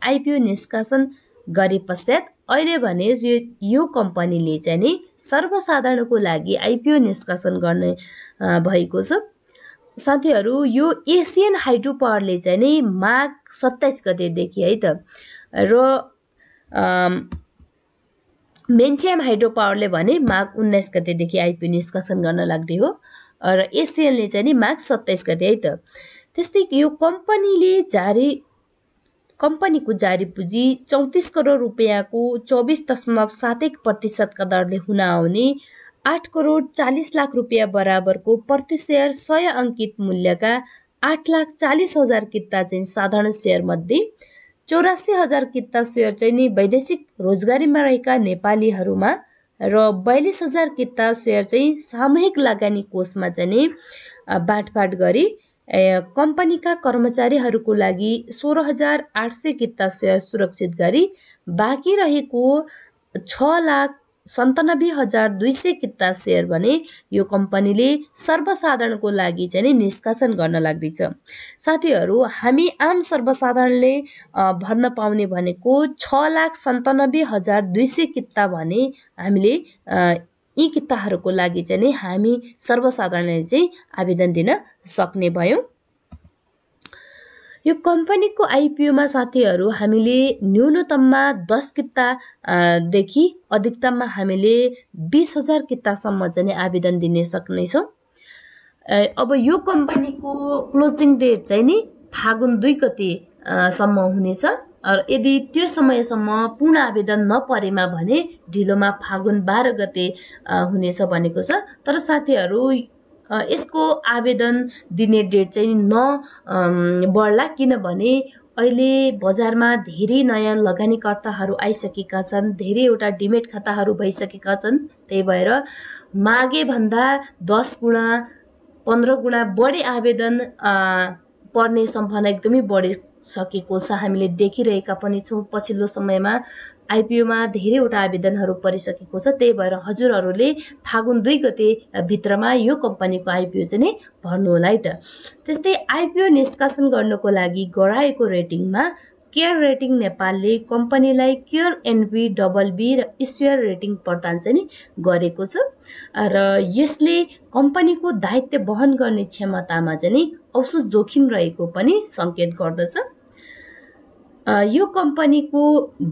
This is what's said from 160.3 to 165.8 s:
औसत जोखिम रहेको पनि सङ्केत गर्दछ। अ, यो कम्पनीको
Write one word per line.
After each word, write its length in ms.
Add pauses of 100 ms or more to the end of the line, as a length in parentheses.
औसत 240
जोखिम 520
रहेको 360
पनि 400
सङ्केत 480
गर्दछ। 440 (1500)
अ, 140
यो 240
कम्पनीको 1080 (180)